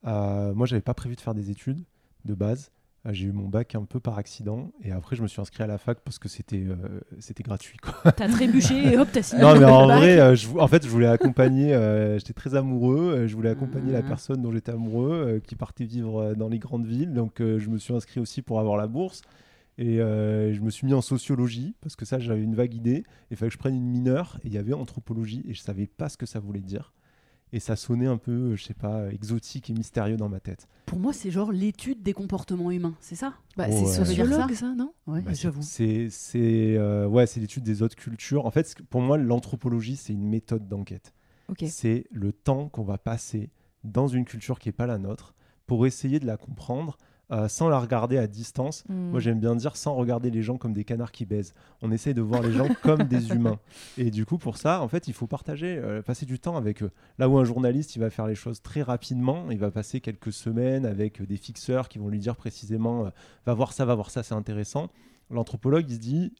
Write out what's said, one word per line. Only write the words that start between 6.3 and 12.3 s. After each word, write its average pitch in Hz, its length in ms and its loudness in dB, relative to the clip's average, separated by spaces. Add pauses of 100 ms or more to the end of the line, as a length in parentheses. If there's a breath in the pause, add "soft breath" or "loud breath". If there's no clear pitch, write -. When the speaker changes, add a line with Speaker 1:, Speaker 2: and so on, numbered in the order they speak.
Speaker 1:
c'était, - 360 -6
euh, 95 360 -8 (180)
c'était 110 240 -14
gratuit, - 340 -8
quoi. - 160 -10 (180)
<laughs> - 40 6
Speaker 2:
T'as 208 140 0
trébuché 247 640 4
et 240 40 8
hop, 262 140 6
t'as 247 100 2
signé - 200 2
Speaker 1:
Non, 147 120 12
mais 147 60 12
Speaker 2:
le 139 80 12
Speaker 1:
en 131 200 12
Speaker 2:
bac. 135 120 10
Speaker 1:
vrai, 175 200 12
euh, 131 160 12
je 110 120 0
vou-, 135 120 -4
en 156 100 8
fait, 151 160 6
je 123 40 -4
voulais 117 180 6
accompagner, 131 680 4
euh, 107 440 2
j'étais 101 160 -8